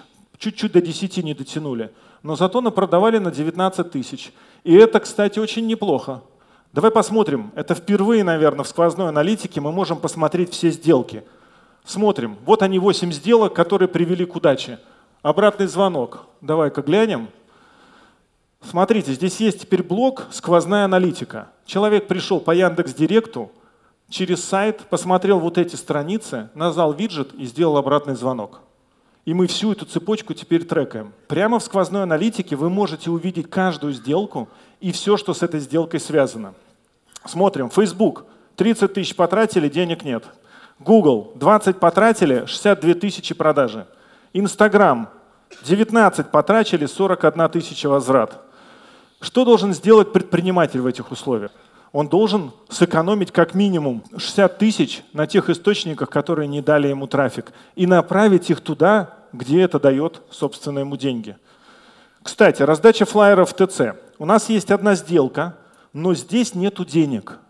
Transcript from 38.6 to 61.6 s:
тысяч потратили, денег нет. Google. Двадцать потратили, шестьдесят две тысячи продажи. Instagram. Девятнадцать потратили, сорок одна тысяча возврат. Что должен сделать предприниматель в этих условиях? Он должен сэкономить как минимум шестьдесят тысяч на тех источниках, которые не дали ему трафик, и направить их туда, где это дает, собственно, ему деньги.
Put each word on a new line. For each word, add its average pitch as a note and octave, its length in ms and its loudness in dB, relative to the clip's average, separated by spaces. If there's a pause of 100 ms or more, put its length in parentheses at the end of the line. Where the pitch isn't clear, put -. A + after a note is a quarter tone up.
тысяч F#3 200 -6
потратили, G3 540 0
денег E3 360 -4
нет. A#2+ 200 -6 (540)
Google. D#3 560 4
Двадцать F#3+ 440 2
потратили, F3 680 2
шестьдесят G3+ 340 0
две E3+ 140 4
тысячи F3 400 -8
продажи. C#3 520 0 (460)
Instagram. G3 760 2 (540)
Девятнадцать G#3 640 2
потратили, G3 560 2
сорок F#3 380 -2
одна D#3+ 260 2
тысяча D#3 400 -4
возврат. C3 520 0 (800)
Что - 240 0
должен G3+ 300 4
сделать G#3 400 4
предприниматель F3 640 0
в B2 60 -2
этих B2+ 260 -6
условиях? A2+ 380 -6 (420)
Он D3 160 -2
должен F#3 440 0 (160)
сэкономить F3 640 0
как E3 220 2
минимум D#3+ 500 0 (120)
шестьдесят - 420 0
тысяч G#3 440 0 (100)
на D3+ 140 -2
тех F3+ 240 0
источниках, E3+ 580 -2
которые D3+ 380 -2
не C#3+ 160 -6
дали D3 240 2
ему C#3 220 -4
трафик, - 440 -2 (220)
и F3+ 100 0
направить F3+ 640 4
их E3+ 120 0
туда, F3+ 580 0 (140)
где C#3+ 280 0
это F3+ 200 2
дает, C#3+ 500 0
собственно, C#3+ 480 -8
ему C#3 180 -8
деньги. A#2+ 400 -8 (840)